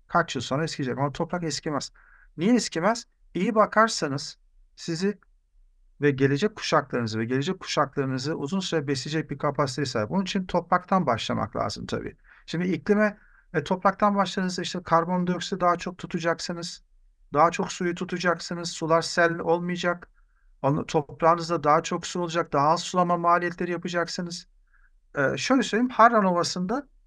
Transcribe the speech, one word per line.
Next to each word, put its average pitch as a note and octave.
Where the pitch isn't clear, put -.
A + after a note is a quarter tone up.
Kaç F3
yıl B2+
sonra C#3
eskiyecek. C3
Ama C#3
toprak E3+
eskimez. D3
Niye G3+
eskimez? G#3
İyi G3+
bakarsanız G3+
sizi F#3
ve C#3+
gelecek C#3
kuşaklarınızı A#2+
ve A#2
gelecek C3+
kuşaklarınızı C#3
uzun D3+
süre D#3+
besleyecek D3
bir C#3+
kapasiteye C#3+
sahip. G#2+
Onun F#3+
için F#3
topraktan F3+
başlamak A2+
lazım A2+
tabii. A2+
Şimdi F3
iklime, G#3
e, D#3
topraktan G3
başladığınızda F#3
işte F3+
karbondioksiti F3
daha F3
çok F3+
tutacaksınız. E3+
Daha D#3
çok F3+
suyu F3
tutacaksınız. F3
Sular E3
sel E3+
olmayacak. F3
Onu, C#3+
toprağınızda E3
daha D#3
çok F3
su F3+
olacak. E3
Daha C#3+
az F3
sulama F3
maliyetleri F3
yapacaksınız. E3+
E, C#3
şöyle B3
söyleyeyim, B3
Harran A3
Ovası'nda F#3